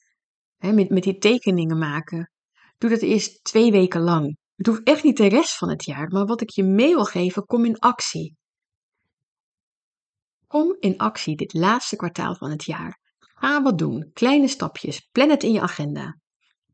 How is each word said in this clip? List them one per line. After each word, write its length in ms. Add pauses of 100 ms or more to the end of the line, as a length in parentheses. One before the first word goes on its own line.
(580)
hè, 140
met, 180
met 140
die 140
tekeningen 600
maken. 540 (460)
Doe 120
dat 120
eerst 420
twee 280
weken 300
lang. 360 (180)
Het 120
hoeft 160
echt 200
niet 140
de 100
rest 300
van 120
het 160
jaar, 220
maar 180
wat 160
ik 80
je 140
mee 320
wil 100
geven, 400
kom 200
in 140
actie. 580 (2000)
Kom 320
in 180
actie 380
dit 180
laatste 420
kwartaal 400
van 140
het 140
jaar. 360 (400)
Ga 220
wat 160
doen, 360
kleine 340
stapjes, 640
plan 180
het 140
in 80
je 100
agenda. 560 (560)